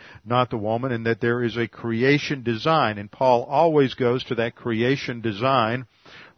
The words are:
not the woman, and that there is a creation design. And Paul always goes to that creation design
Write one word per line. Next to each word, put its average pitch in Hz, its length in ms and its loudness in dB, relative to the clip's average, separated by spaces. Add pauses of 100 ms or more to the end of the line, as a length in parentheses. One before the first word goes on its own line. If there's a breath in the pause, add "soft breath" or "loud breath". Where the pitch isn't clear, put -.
(260 loud breath)
not 120 240 2
the 123 80 -6
woman, 113 340 -4
and 113 140 -4
that 117 160 -2
there 120 220 0
is 113 140 -2
a 117 100 -2
creation 131 760 0
design. 117 540 0
And 104 140 -10
Paul 123 320 2
always 147 500 2
goes 123 320 0
to 120 100 -6
that 117 200 -2
creation 120 640 -2
design 117 640 0 (520 loud breath)